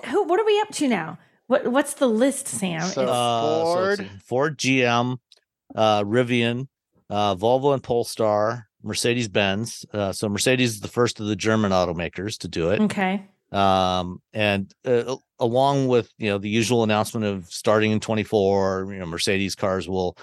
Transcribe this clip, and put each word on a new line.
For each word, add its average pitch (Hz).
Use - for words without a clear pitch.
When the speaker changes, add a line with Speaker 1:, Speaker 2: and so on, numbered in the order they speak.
Speaker 1:
who, 349
what 349
are 440
we 415
up 427
to 294
now? 175
What, -
what's 277
the 269
list, 247
Sam? 170
Speaker 2:
So 165
Speaker 1:
It's 127
Speaker 3:
Uh, 120
so 165
let's 196
Speaker 2:
Ford. -
Speaker 3:
see. 101
Ford, 135
G 131
M, 120
uh, 107
Rivian, 120
uh, 101
Volvo 127
and 131
Polestar, 113
Mercedes-Benz. 107
Uh, 101
so 110
Mercedes 123
is 104
the 101
first 120
of 107
the 104
German 107
automakers 90
to 92
do 85
it. 107
Speaker 1:
Okay. 196
Speaker 3:
Um, 92
and, 101
uh, 120
along 131
with, 123
you 110
know, 101
the 101
usual 117
announcement 107
of 98
starting 107
in 107
twenty-four, 98
you 98
know, 92
Mercedes 95
cars 95
will 90